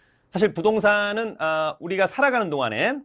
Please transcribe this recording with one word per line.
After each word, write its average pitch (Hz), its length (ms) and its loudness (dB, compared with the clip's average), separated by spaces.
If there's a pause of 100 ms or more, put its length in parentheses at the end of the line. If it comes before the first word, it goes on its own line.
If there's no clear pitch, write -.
(300)
사실 196 240 0
부동산은, 208 840 0
아, 156 400 -2
우리가 185 260 0
살아가는 247 440 0
동안에, 139 560 0